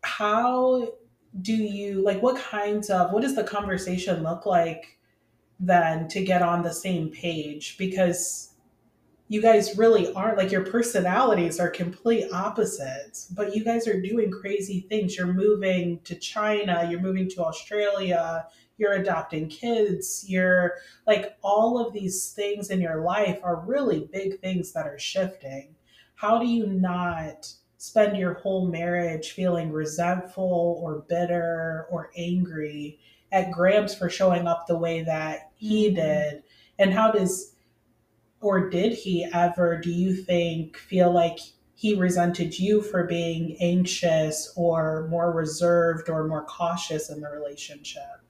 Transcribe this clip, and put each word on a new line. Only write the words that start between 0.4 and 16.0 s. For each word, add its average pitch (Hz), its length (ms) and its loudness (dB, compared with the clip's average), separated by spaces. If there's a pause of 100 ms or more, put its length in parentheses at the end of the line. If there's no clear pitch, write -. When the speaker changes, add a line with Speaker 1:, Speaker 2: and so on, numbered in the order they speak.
Speaker 1:
do 220 120 -2
you, 202 480 -2
like, 196 200 2
what 254 160 4
kinds 208 520 -4
of, 180 240 2
what 220 80 2
does 269 140 0
the 214 80 0
conversation 185 800 -2
look 165 240 -4
like 170 540 0 (640)
then 165 480 2
to 196 160 -4
get 180 160 4
on 175 200 2
the 170 120 -2
same 170 360 -2
page? 151 680 -8
Because 185 720 -2 (800)
you 214 120 0
guys 220 360 6
really 214 360 6
aren't, 202 240 0
like, 190 140 2
your 185 140 0
personalities 202 920 2
are 175 120 2
complete 190 640 -2
opposites, 185 920 -4
but 202 280 -4
you 220 80 0
guys 233 240 0
are 185 140 0
doing 208 280 0
crazy 196 600 -4
things. 208 260 -2
You're 180 100 -2
moving 185 760 2